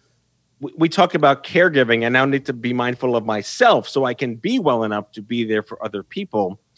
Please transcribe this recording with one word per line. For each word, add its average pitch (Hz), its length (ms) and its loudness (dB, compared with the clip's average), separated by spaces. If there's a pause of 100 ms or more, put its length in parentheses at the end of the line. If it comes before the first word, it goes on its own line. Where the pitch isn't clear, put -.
(600)
we, - 180 -12
we 165 120 2
talk 180 260 2
about 143 280 4
caregiving, 135 600 2
and 120 100 0
now 131 120 4
need 139 200 -2
to 139 80 -6
be 123 180 -6
mindful 123 440 -2
of 113 100 -2
myself 113 640 2
so 135 160 0
I 123 80 -2
can 120 220 -6
be 233 240 -4
well 127 240 2
enough 104 300 -4
to 110 80 -14
be 117 220 -4
there 110 200 -2
for - 200 -14
other 101 200 -8
people. 104 560 -6 (180)